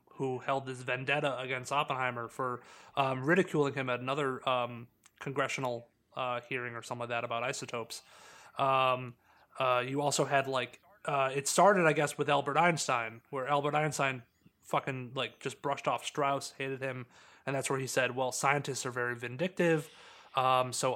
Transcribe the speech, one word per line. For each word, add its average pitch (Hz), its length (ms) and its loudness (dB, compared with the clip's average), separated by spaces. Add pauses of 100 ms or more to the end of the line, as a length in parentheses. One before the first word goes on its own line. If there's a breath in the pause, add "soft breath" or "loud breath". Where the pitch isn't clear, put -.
(140)
who 131 260 -4
held 135 260 -2
this 131 160 -10
vendetta 131 580 -2
against 131 340 -6
Oppenheimer 127 560 -2
for, 123 340 -6 (320 loud breath)
um, 131 300 0
ridiculing 156 480 4
him 131 160 -4
at 123 100 0
another, 131 480 -2
um, 120 400 -2 (320)
congressional, 131 680 -4 (260)
uh, 127 320 -4
hearing 123 280 -6
or 113 80 -10
something 120 180 -8
like 117 80 -6
that 120 160 -2
about 117 180 -4
isotopes. 123 580 -6 (560 loud breath)
Um, 131 580 2 (440 soft breath)
uh, 127 260 2
you 135 160 -2
also 143 240 2
had, 135 220 2
like, 127 320 -4 (260)
uh, 139 300 0
it 143 120 -2
started, 185 380 8
I 156 80 6
guess, 147 240 0
with 147 120 0
Albert 139 280 2
Einstein, 127 720 2
where 131 180 -4
Albert 147 280 2
Einstein 139 480 0 (400)
fucking, 131 520 -4
like, 120 240 -6
just - 220 -8
brushed 139 260 -2
off 123 180 -2
Strauss, 139 520 -2
hated 135 240 -6
him, 127 260 -6 (380 soft breath)
and 135 100 -2
that's - 140 -2
where 135 100 0
he 135 80 -4
said, 123 280 2
"Well, 127 160 -2
scientists 139 540 0
are 127 60 -4
very 120 240 -2
vindictive, 151 720 0 (460 loud breath)
um, 127 360 4
so 127 240 0